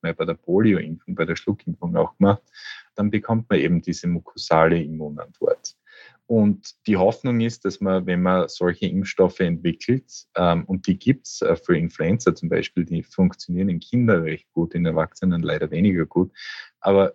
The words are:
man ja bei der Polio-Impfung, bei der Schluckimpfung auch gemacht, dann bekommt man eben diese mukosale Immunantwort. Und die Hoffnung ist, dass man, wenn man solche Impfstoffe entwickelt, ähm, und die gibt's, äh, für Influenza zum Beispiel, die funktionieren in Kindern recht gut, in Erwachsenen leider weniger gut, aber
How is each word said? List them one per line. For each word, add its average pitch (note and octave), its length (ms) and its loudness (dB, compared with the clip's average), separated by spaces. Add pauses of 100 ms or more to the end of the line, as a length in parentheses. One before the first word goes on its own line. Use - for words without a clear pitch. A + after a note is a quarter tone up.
man E2 100 -4
ja E2 40 -4
bei E2 100 -2
der E2 100 -4
Polio-Impfung, F#2 800 0
bei D#2+ 120 -2
der E2 100 -4
Schluckimpfung F2 600 -6
auch D#2+ 200 -2
gemacht, G2+ 260 4 (520)
dann G#2 160 0
bekommt A2+ 400 -2
man G2+ 80 4
eben E2 240 2
diese - 240 -6
mukosale E2 760 2
Immunantwort. - 920 -6 (500)
Und G#2 480 0 (120)
die G#2 100 2
Hoffnung A2+ 460 0
ist, A2+ 240 -4
dass F#2+ 120 -4
man, F#2+ 280 0
wenn F2+ 160 0
man F#2 260 2
solche F2+ 380 -2
Impfstoffe F#2+ 540 0
entwickelt, F2 840 -2 (100)
ähm, E2+ 280 2
und F#2 220 -6
die F#2+ 120 -6
gibt's, - 440 -4
äh, E2 140 2
für F2 200 0
Influenza E2+ 580 0
zum E2+ 140 -8
Beispiel, E2+ 380 -2
die E2+ 160 -4
funktionieren F#2 640 -2
in E2+ 120 -4
Kindern A2+ 420 2
recht D#2 320 -6
gut, E2+ 200 -2
in E2+ 120 0
Erwachsenen E2 560 0
leider D2+ 280 -2
weniger F2 360 2
gut, F#2 260 -2 (480)
aber G2 340 4